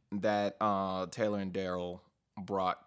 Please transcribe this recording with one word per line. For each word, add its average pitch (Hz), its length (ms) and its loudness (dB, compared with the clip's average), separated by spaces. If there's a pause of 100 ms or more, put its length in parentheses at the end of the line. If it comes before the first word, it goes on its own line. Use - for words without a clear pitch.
(120)
that, 104 480 2
uh, 98 460 0
Taylor 104 340 0
and 95 140 -4
Daryl 90 480 -4 (360)
brought, 95 500 0